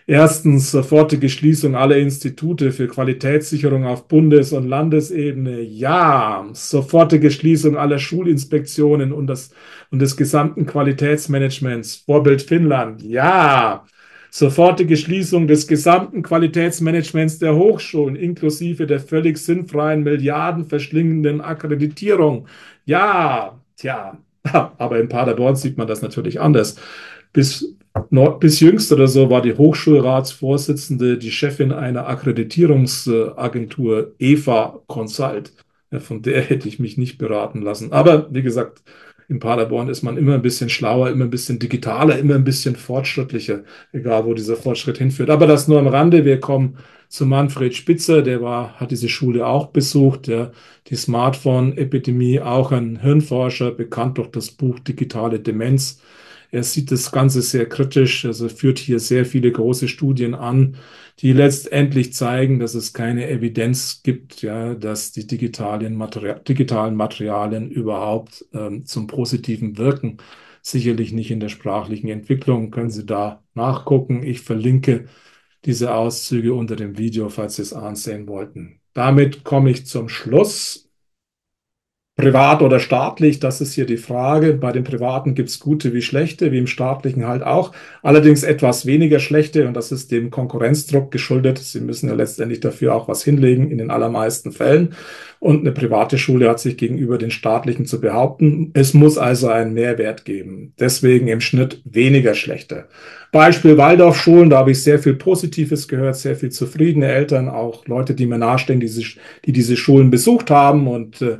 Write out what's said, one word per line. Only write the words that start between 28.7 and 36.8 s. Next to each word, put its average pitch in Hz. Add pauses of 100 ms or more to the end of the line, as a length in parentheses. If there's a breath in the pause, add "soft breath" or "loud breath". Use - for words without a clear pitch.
oder 135
so 131
war 123
die 117
Hochschulratsvorsitzende 135
die 113
Chefin 135
einer 123
Akkreditierungsagentur, 123
eva 127
Consult. 110 (400)
Ja, 131
von 113
der 131
hätte 131
ich -
mich 117